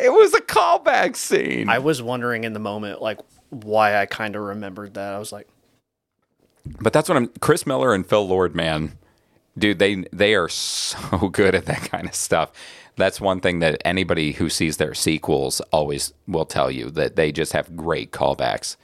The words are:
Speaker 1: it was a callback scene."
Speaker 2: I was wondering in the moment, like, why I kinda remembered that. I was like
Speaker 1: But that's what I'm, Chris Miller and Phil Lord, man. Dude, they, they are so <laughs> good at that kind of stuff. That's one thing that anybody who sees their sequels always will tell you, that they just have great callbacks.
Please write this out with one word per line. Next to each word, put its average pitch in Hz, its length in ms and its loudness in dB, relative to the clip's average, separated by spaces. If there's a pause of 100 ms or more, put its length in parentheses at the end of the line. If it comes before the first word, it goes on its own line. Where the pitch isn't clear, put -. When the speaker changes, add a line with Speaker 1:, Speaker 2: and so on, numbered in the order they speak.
Speaker 1:
it 254 120 4
was 381 220 8
a 453 60 2
callback 339 760 2
scene." - 520 -2
Speaker 2:
I 113 100 4
was 139 240 0
wondering 120 420 -4
in 113 100 -6
the 107 60 -8
moment, 104 420 -8
like, 107 160 -4 (320)
why 107 500 2
I 101 60 0
kinda 104 340 -8
remembered 101 540 -10
that. 101 200 -8
I 101 40 -8
was 104 140 -12
like 104 160 -16 (1300)
Speaker 1:
But 110 140 2
that's 151 140 2
what 170 100 4
I'm, 120 100 0 (120)
Chris 165 260 4
Miller 131 280 2
and 95 120 0
Phil 104 200 4
Lord, 92 280 2
man. 78 420 -2 (600)
Dude, 101 200 2
they, 98 340 2
they 104 220 4
are 87 160 2
so - 800 -4
<laughs> 85 40 -8
good 95 220 4
at 87 120 0
that - 240 -4
kind 87 160 -6
of - 80 -10
stuff. - 360 0 (480)
That's 98 220 2
one 95 200 0
thing 90 180 0
that 80 260 2
anybody 85 480 0
who 80 160 -2
sees 76 300 -2
their 78 160 -2
sequels 73 680 0 (100)
always 73 440 -2 (120)
will 80 200 -2
tell 67 240 0
you, 64 220 -6
that 73 220 -2
they 78 160 2
just 76 220 -4
have 80 240 -4
great 78 340 -4
callbacks. - 720 -2